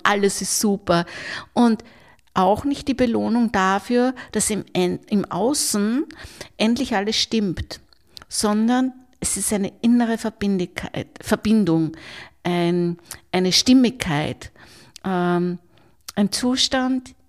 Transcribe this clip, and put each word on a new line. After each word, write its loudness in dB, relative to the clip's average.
alles 2
ist -2
super. 2
Und 4
auch 2
nicht -4
die 0
Belohnung 2
dafür, 2
dass -2
im -4
En-, 0
im 2
Außen -2
endlich 0
alles -2
stimmt, -4
sondern 0
es -4
ist -4
eine -2
innere 2
Verbindigkeit, -4
Verbindung, 2
ein, 0
eine 2
Stimmigkeit, 2
ähm, 0
ein 0
Zustand, -2